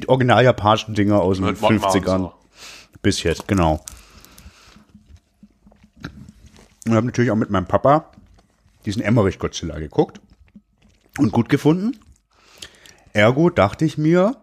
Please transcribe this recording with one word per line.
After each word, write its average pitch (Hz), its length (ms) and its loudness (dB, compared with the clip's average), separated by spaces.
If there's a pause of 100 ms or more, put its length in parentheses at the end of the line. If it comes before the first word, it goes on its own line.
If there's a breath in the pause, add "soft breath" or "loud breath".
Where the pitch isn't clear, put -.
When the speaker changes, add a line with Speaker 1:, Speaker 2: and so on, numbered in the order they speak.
Speaker 1:
original 127 360 2
japanischen 110 500 0
Dinger 104 280 2
aus 95 160 0
den 98 80 -4
Speaker 2:
Mit 104 160 -4
Mothma 107 140 2
und 101 60 0
Speaker 1:
fünfzigern 95 400 0
Speaker 2:
so. 87 120 -8 (680 loud breath)
Speaker 1:
bis - 220 -2
jetzt, 82 240 -4
genau. 85 360 0 (3000 loud breath)
Und 113 100 2
hab 110 80 2
natürlich 123 280 0
auch 104 40 0
mit 110 140 -2
meinem 92 180 -2
Papa 139 440 2 (760)
diesen 104 160 -4
Emmerich-Godzilla 92 800 -2
geguckt - 400 -4 (1000)
und 113 140 0
gut 117 180 -2
gefunden. 175 500 0 (1120 loud breath)
Ergo 131 360 2
dachte 101 360 0
ich 156 120 -4
mir 175 460 0